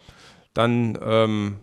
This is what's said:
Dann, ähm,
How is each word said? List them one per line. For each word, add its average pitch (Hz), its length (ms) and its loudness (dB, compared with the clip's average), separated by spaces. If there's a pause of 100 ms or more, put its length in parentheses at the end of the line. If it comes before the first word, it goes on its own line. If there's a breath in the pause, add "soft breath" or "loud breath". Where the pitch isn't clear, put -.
(540 soft breath)
Dann, 117 500 0
ähm, 107 600 0